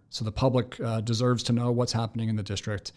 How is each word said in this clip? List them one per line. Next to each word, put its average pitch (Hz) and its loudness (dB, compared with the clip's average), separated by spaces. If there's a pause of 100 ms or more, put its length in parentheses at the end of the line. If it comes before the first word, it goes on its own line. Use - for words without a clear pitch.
So - -6
the 110 -2
public, 127 0
uh, 113 0
deserves 117 2
to 120 2
know 120 2
what's 120 0
happening 113 -2
in 110 0
the 107 -2
district, 101 -4